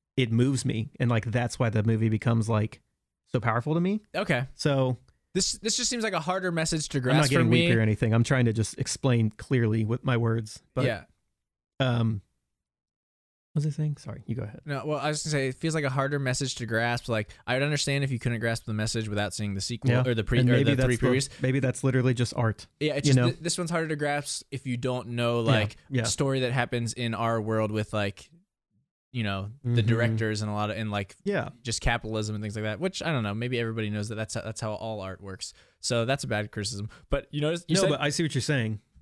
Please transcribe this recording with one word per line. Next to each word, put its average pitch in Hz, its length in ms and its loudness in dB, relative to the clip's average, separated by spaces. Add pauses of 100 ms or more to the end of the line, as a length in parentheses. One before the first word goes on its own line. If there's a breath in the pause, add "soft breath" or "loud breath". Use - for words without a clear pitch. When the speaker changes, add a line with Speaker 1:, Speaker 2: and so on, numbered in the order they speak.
(160)
Speaker 1:
it 123 160 2
moves 123 320 4
me, 113 260 -2 (100)
and, 123 100 2
like, 113 160 2
that's 120 320 -2
why 117 120 2
the 107 140 2
movie 113 240 2
becomes, 110 400 2
like, 107 320 -2 (460)
so 123 140 -2
powerful 120 340 0
to 170 60 2
me. 196 200 0 (140)
Speaker 2:
Okay. 143 400 0
Speaker 1:
So 131 440 2 (360)
Speaker 2:
This, 190 240 0
this 214 180 -2
just 247 140 -2
seems 240 120 -2
like 214 120 -2
a 165 60 -2
harder 185 300 -2
message 160 380 0
to 147 100 -2
Speaker 1:
I'm 127 60 0
Speaker 2:
grasp 139 160 4
Speaker 1:
not 139 100 4
getting 127 160 6
Speaker 2:
for 110 60 6
Speaker 1:
weepy 120 160 6
Speaker 2:
me. 120 60 6
Speaker 1:
or 113 60 6
anything. 110 340 4
I'm 117 100 6
trying 127 220 4
to 113 60 4
just 107 260 -2
explain 117 520 2
clearly 113 540 2
with 113 180 -2
my 127 140 2
words. 113 460 -2 (120)
But, 135 120 2
Speaker 2:
Yeah. 101 180 -2 (760)
Speaker 1:
um, 117 440 2 (1300)
what 147 120 0
was - 100 -2
I - 20 -20
saying? 151 220 -2
Sorry, - 280 -14
you - 80 -4
go - 80 -6
ahead. - 220 -12
Speaker 2:
No, 139 220 -8
well, 151 120 -2
I 139 100 -4
was 151 140 -2
gonna 151 100 -6
say 135 160 0
it 131 80 -6
feels 160 180 -4
like 156 100 -2
a 135 60 -2
harder 139 280 0
message 131 380 -2
to 120 100 -8
grasp. 117 420 0
Like, 110 220 -2 (160 loud breath)
I 123 80 0
would 135 80 2
understand 143 420 0
if 135 60 -2
you 127 80 -2
couldn't 120 220 -2
grasp 113 240 -2
the 117 80 -6
message 107 360 -2
without 104 260 -2
seeing 101 200 -4
the 95 60 -4
sequel 120 300 -2
Speaker 1:
Yeah. 123 160 4
Speaker 2:
or 123 80 2
the 110 100 0
pre-, 120 160 0
Speaker 1:
And 123 80 4
Speaker 2:
or 123 60 4
Speaker 1:
maybe 139 200 4
Speaker 2:
the 127 80 2
three 123 120 4
Speaker 1:
that's 117 60 -2
the, 120 60 4
Speaker 2:
previous. 131 360 0
Speaker 1:
maybe 131 180 2
that's 127 240 0
literally 127 300 4
just 120 220 -2
art, 113 300 -2 (140)
Speaker 2:
Yeah, 151 140 0
it's 143 120 0
Speaker 1:
you 139 80 8
Speaker 2:
just - 40 8
Speaker 1:
know? 123 120 4
Speaker 2:
th-, - 120 -4
this 170 160 -4
one's 170 120 -4
harder 165 180 -2
to 156 80 -2
grasp 147 540 -4
if 135 160 -10
you 123 100 -2
don't 123 320 -4
know, 120 360 0
Speaker 1:
Yeah, 113 80 4
Speaker 2:
like, 107 240 2 (140)
Speaker 1:
yeah. 127 120 0
Speaker 2:
a 110 40 -2
story 135 340 0
that 123 120 0
happens 120 420 -2
in 117 200 -4
our 113 260 0
world 110 300 0
with, 107 220 -4
like, 101 380 -4 (800)
you 123 120 -4
know, 101 280 -4 (140)
the 120 60 -2 (100)
Speaker 1:
Mm-hmm. 107 80 2
Speaker 2:
directors 113 540 2
and 107 80 -4
a 104 40 -4
lot 104 160 -2
of, 90 60 -6
and, 110 140 -4
like, 101 340 -4
Speaker 1:
Yeah. 196 240 -2 (140)
Speaker 2:
just - 180 -4
capitalism 110 540 -2
and 107 100 -6
things 104 100 -6
like 107 100 -6
that. 107 140 -4
Which, 190 240 -6
I 170 80 -2
don't 131 120 0
know, 101 120 -2
maybe 120 240 -4
everybody 113 300 -4
knows 104 220 -4
that 107 60 -8
that's 110 180 -6
how, 117 80 -6
that's - 180 -10
how 110 140 -4
all 110 260 -8
art 95 220 -10
works. 95 320 -14 (260 soft breath)
So 117 240 0
that's 135 200 -2
a - 20 -8
bad 107 260 -4
criticism. 104 380 -6 (180 loud breath)
But - 220 -2
you 147 100 -6
notice, 165 280 -2
you 165 80 2
Speaker 1:
No, 196 40 4
Speaker 2:
said 190 80 4
Speaker 1:
but 143 140 0
I 143 80 0
see 156 120 0
what 156 120 -2
you're 127 80 0
saying. 110 380 -2 (220)